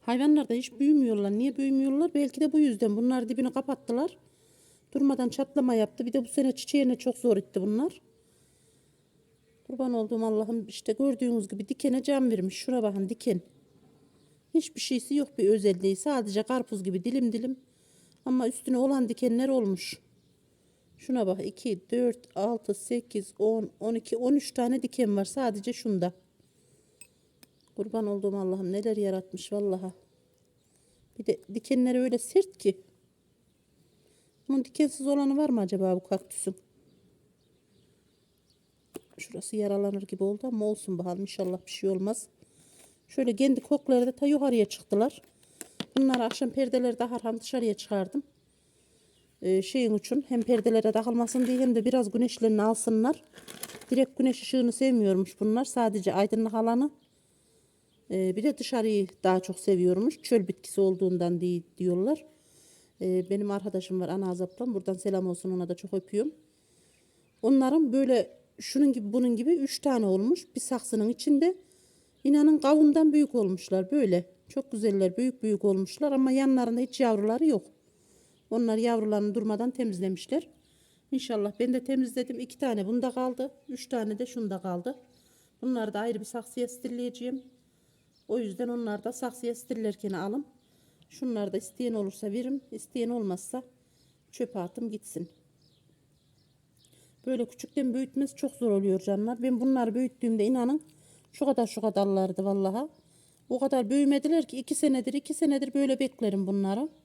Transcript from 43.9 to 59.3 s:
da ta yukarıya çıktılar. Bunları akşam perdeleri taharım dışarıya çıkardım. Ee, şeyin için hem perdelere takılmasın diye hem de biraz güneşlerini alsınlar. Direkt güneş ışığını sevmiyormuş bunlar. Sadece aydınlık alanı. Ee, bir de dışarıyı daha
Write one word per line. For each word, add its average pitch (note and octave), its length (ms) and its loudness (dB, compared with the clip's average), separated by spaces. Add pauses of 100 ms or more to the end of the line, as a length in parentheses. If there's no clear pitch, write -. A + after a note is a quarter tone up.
da B3+ 40 -2
ta C#4+ 160 -2
yukarıya C4 380 4
çıktılar. - 560 -2 (760)
Bunları C4 260 2
akşam A#3+ 260 -2
perdeleri B3 460 0
taharım A#3 440 -4
dışarıya A#3 340 -2
çıkardım. G3+ 500 -4 (1160)
Ee, F#3+ 200 2
şeyin A3 360 0
için C4+ 320 -2
hem A#3+ 120 0
perdelere A3 500 2
takılmasın A#3 560 0
diye B3+ 120 0
hem B3+ 160 2
de A3 100 0
biraz A#3+ 260 2
güneşlerini A3+ 500 2
alsınlar. A3+ 600 0 (680)
Direkt B3+ 260 0
güneş B3+ 260 0
ışığını B3 280 0
sevmiyormuş G3+ 680 2
bunlar. A3 260 0
Sadece G#3 480 0
aydınlık G#3+ 400 0
alanı. A#3 380 2 (1200)
Ee, F#3 240 0
bir G#3+ 80 -4
de C#4+ 140 2
dışarıyı G#3+ 500 0 (160)
daha F#3 160 4